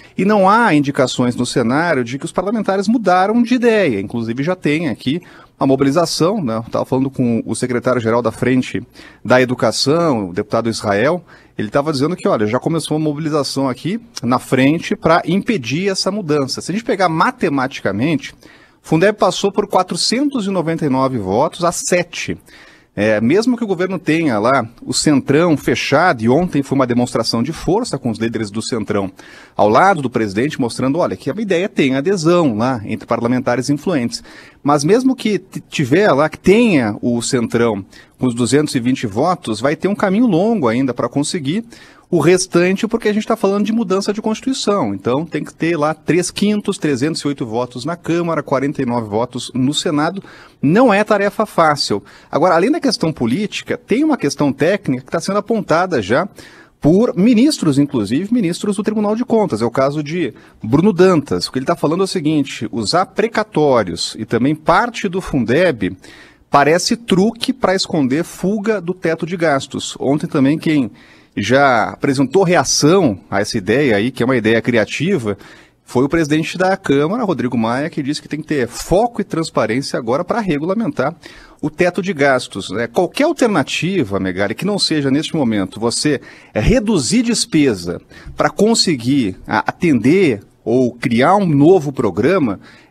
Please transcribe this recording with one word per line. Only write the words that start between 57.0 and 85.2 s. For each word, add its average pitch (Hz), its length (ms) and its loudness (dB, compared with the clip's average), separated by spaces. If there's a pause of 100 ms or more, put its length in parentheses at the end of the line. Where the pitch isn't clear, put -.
ministros, 214 640 4
inclusive 143 560 0
ministros 196 440 -2
do 208 60 -4
Tribunal 214 320 -2
de 240 80 -2
Contas. 196 380 0
É 120 40 2
o 214 40 0
caso 143 320 0
de 151 320 -4 (300)
Bruno 151 280 4
Dantas. 165 540 2
O - 60 -10
que 131 80 -4
ele 131 60 -6
tá 170 100 0
falando 165 260 -2
é 196 40 0
o - 20 0
seguinte: 147 640 -2
usar 151 340 0
precatórios 151 1120 0
e 110 80 -8
também 127 300 0
parte 233 520 0
do 180 140 -6
Fundeb 120 760 0 (540)
parece 156 480 4
truque 214 560 0
pra 190 220 0
esconder 156 480 -2
fuga 202 580 -4
do 180 140 -4
teto 160 320 -4
de 180 100 -6
gastos. - 640 -2
Ontem 147 260 0
também 147 320 2
quem 151 320 0 (480)
já 117 540 2
apresentou 143 520 0
reação 160 760 2 (100)
a 98 100 -2
essa 104 180 -2
ideia 110 380 2
aí, 113 160 0
que 127 100 -6
é 117 40 0
uma 131 100 2
ideia 113 260 2
criativa, 117 760 -2 (480)
foi 123 180 0
o 139 60 0
presidente 156 480 -2
da 185 180 0
Câmara, 160 480 0
Rodrigo 131 340 -2
Maia, 120 320 -2
que 151 140 -6
disse 143 180 -6
que - 60 -18
tem 151 140 -8
que - 60 -14
ter 131 200 -2
foco 233 540 -2
e - 20 -6
transparência 135 720 -4
agora 135 280 -2
pra 220 160 -2
regulamentar 165 760 -4 (460)
o 151 80 -4
teto 175 320 0
de 190 120 -4
gastos, 135 580 0
né? 113 160 -4
Qualquer 180 360 0
alternativa, 180 960 0
Megali, 95 340 -2
que - 120 -6
não 202 120 -2
seja 147 320 0
neste 147 240 -2